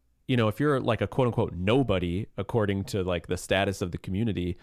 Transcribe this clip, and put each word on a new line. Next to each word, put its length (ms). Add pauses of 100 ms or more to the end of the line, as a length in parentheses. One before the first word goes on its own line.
(280)
you 100
know, 100
if 120
you're, 200
like, 220
a 60
quote 200
unquote 260
nobody 760 (100)
according 480
to, 180
like, 240
the 100
status 440
of 100
the 60
community, 640